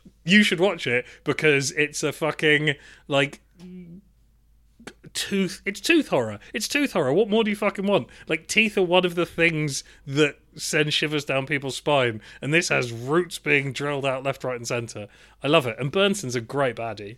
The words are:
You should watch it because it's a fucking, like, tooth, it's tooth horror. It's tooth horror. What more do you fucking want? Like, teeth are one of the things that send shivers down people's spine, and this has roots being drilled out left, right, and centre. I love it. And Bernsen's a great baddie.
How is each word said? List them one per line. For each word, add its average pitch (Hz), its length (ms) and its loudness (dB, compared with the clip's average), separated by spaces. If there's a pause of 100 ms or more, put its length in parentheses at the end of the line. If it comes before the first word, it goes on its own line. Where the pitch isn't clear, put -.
(240)
You 202 180 6
should 190 180 2
watch 180 260 2
it 123 180 0 (200)
because 139 480 2
it's 151 300 -2
a 143 100 -2
fucking, 151 600 2 (340)
like, 143 320 0 (1700)
tooth, 190 520 -2
it's 202 160 -8
tooth 320 280 2
horror. 110 300 0 (140)
It's 226 160 -4
tooth - 240 0
horror. 135 200 0
What 208 160 2
more 220 160 2
do 214 60 0
you 202 60 -2
fucking 196 300 -2
want? 185 220 2 (200)
Like, 165 180 -4
teeth 214 300 2
are 202 60 4
one 180 220 4
of 175 100 -2
the 170 120 0
things 156 580 0 (220)
that 143 320 0 (160)
send 151 380 0
shivers 151 320 -2
down 135 220 -2
people's 139 300 -4
spine, 123 440 2 (200)
and 135 120 -2
this 170 160 4
has 131 240 0
roots 147 460 -2
being 139 340 0
drilled 143 340 -4
out 131 160 -2
left, 139 220 -4
right, 127 120 -4
and 117 100 -10
centre. 117 420 -6 (340)
I 135 60 -2
love 151 180 4
it. 110 120 -4
And 135 140 -2
Bernsen's 196 420 0
a 123 60 -2
great 123 360 -2
baddie. 107 420 -10